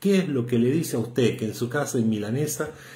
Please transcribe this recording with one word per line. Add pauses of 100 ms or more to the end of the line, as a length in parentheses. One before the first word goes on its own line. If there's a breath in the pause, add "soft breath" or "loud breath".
¿Qué
es
lo
que
le
dice
a
usted
que
en
su
casa
hay
milanesa? (260 loud breath)